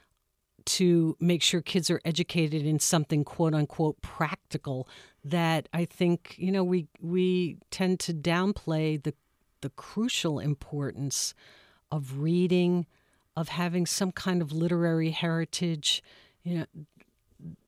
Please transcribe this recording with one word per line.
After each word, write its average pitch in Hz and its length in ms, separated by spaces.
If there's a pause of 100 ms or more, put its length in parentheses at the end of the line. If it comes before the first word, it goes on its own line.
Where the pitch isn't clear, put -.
(640)
to 170 560
make 170 220
sure - 180
kids 165 300
are 170 160
educated 160 640
in 156 100
something 151 460
quote 160 320
unquote 151 480
practical - 840 (380)
that 165 480
I 170 120
think, - 520
you 185 140
know, 190 120
we, 180 240 (140)
we 180 560 (140)
tend 185 300
to 175 120
downplay 160 880
the, - 140 (460)
the 139 100
crucial 196 680
importance 139 960 (580)
of 139 280
reading, 175 640 (500)
of 160 140
having 175 380
some 190 240
kind 180 280
of 151 120
literary 165 580
heritage. 165 920 (400)
You 175 160
know, 156 60 (1040)